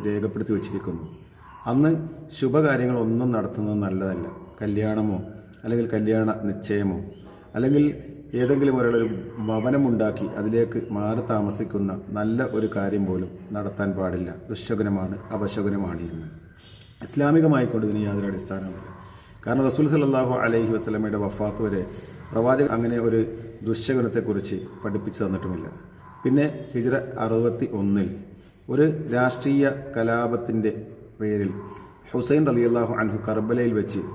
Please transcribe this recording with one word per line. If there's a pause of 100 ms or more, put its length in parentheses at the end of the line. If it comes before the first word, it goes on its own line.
രേഖപ്പെടുത്തി
വച്ചിരിക്കുന്നു. (640)
അന്ന് (460)
ശുഭകാര്യങ്ങളൊന്നും
നടത്തുന്നത്
നല്ലതല്ല. (340)
കല്യാണമോ (440)
അല്ലെങ്കിൽ (120)
കല്യാണ (180)
നിശ്ചയമോ (580)
അല്ലെങ്കിൽ (580)
ഏതെങ്കിലും
ഒരാളൊരു (400)
ഭവനമുണ്ടാക്കി (120)
അതിലേക്ക് (160)
മാറി (100)
താമസിക്കുന്ന (260)
നല്ല (100)
ഒരു
കാര്യം
പോലും (260)
നടത്താൻ
പാടില്ല. (200)
ദുശകുനമാണ്, (200)
അപശകുനമാണ് (100)
എന്ന് (800)
ഇസ്ലാമികമായിക്കൊണ്ട്
ഇതിന്
യാതൊരു
അടിസ്ഥാനവുമില്ല. (540)
കാരണം
റസൂൽ
സല്ലല്ലാഹു (120)
അലൈഹി
വസല്ലമയുടെ
വഫാത്ത്
വരെ (500)
പ്രവാചകൻ
അങ്ങനെ (100)
ഒരു (480)
ദുശകുനത്തെക്കുറിച്ച് (260)
പഠിപ്പിച്ചു
തന്നിട്ടുമില്ല. (560)
പിന്നെ (280)
ഹിജ്റ (300)
അറുപത്തി (120)
ഒന്നിൽ (640)
ഒരു (280)
രാഷ്ട്രീയ (240)
കലാപത്തിൻ്റെ (480)
പേരിൽ (640)
ഹുസൈൻ
റളിയല്ലാഹു
അൻഹു (100)
കർബലയിൽ
വെച്ച് (160)